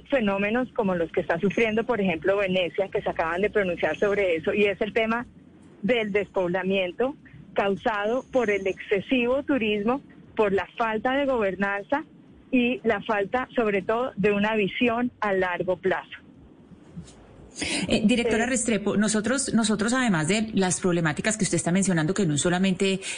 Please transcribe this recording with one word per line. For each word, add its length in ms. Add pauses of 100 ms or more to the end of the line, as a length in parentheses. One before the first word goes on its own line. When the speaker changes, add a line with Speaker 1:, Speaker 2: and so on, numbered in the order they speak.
Speaker 1:
fenómenos 640
como 220
los 160
que 100
está 180
sufriendo, 460
por 160
ejemplo, 340
Venecia, 540
que 140
se 60
acaban 320
de 100
pronunciar 460
sobre 380
eso, 160
y 140
es 160
el 120
tema 340 (560)
del 280
despoblamiento 1040 (380)
causado 800
por 180
el 180
excesivo 760
turismo, 580 (340)
por 160
la 240
falta 400
de 120
gobernanza 760 (480)
y 320
la 180
falta, 540
sobre 280
todo, 320
de 160
una 240
visión 640
a 140
largo 440
plazo. 320 (1800)
Speaker 2:
Eh, 160
directora 420
Speaker 1:
Eh, 20
Speaker 2:
Restrepo, 500
nosotros, 560
nosotros, 400
además 340
de 260
las 260
problemáticas 580
que 60
usted 140
está 140
mencionando, 420
que 120
no 100
es 60
solamente 580 (180)